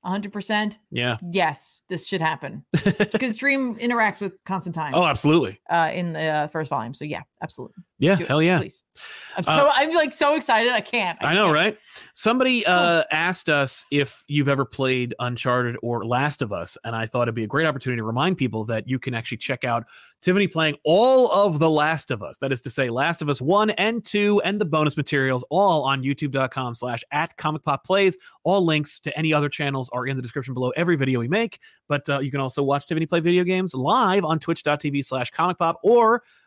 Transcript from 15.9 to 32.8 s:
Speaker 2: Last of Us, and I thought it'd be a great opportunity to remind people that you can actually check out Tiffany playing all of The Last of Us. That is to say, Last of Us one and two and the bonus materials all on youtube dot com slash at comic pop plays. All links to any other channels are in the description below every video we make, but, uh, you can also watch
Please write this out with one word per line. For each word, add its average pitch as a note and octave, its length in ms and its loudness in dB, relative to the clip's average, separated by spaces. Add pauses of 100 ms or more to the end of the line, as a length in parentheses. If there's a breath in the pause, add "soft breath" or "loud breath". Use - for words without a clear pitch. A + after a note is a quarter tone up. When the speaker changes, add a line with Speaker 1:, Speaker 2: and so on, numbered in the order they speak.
Speaker 2:
Last C3 360 0
of G#2 100 -4
Us, E2+ 320 -8
and A#2 100 -6
I A2+ 120 -4
thought A#2+ 160 -2
it'd A#2 120 0
be A2+ 100 -2
a G#2+ 40 -6
great D3+ 180 0
opportunity C3 320 -2
to A2 60 -6
remind C#3 340 0
people A2+ 280 -2
that A2 220 -4
you C3 120 -2
can B2+ 140 -6
actually A2+ 240 -8
check - 260 -6
out A#2 200 -2 (360 loud breath)
Tiffany F#3 280 2
playing D#3 360 0
all B3 480 6
of F#3 260 4
The D#3+ 120 4
Last D3+ 420 2
of G#2 100 -6
Us. - 160 -14
That C3+ 140 -2
is B2+ 100 -4
to B2 80 -8
say, C3 180 0
Last C#3 320 -2
of D3+ 80 -4
Us C#3+ 120 -2
one G3+ 300 2
and A3+ 340 -2
two G#3 400 2
and G3+ 160 -2
the F#3 40 2
bonus D3+ 320 2
materials C3 540 0
all E3+ 340 2
on C3+ 180 0
youtube C#3 300 -2
dot C3 200 0
com B2+ 240 -6
slash B2 340 -6
at D#3 260 -4
comic D#3 280 -4
pop C#3+ 200 -2
plays. F#3+ 320 2 (280 loud breath)
All F#3 200 4
links D3+ 360 0
to - 180 -8
any D#3+ 160 0
other D3 140 2
channels C#3 440 -4
are B2 140 -4
in C3+ 100 -4
the B2+ 60 -6
description B2 320 -8
below B2+ 220 0
every E3+ 200 2
video C3 220 2
we A#2 100 -2
make, G#3+ 300 -2 (300 soft breath)
but, D3 200 -2
uh, C#3 120 0
you C#3 100 -4
can C#3 100 -4
also C3+ 220 -2
watch C#3 240 0